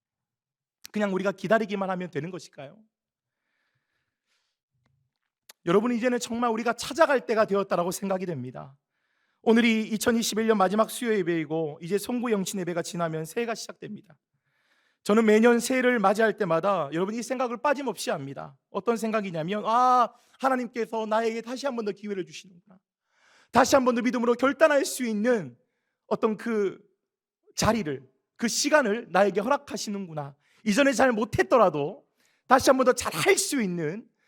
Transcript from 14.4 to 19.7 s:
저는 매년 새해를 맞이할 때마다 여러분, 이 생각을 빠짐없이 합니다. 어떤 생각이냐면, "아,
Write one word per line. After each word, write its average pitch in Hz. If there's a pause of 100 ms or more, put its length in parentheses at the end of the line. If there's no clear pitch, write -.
저는 220
매년 226
새해를 247
맞이할 208
때마다 165
여러분, 190
이 240
생각을 247
빠짐없이 262
합니다. 139 (140)
어떤 -
생각이냐면, 202
"아, 247 (260)